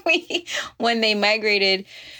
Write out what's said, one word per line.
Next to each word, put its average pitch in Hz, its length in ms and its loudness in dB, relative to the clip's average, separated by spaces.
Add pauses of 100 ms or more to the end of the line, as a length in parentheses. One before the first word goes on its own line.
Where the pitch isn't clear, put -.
we, - 400 0 (320)
when 233 240 2
they 214 120 2
migrated 202 720 2 (360)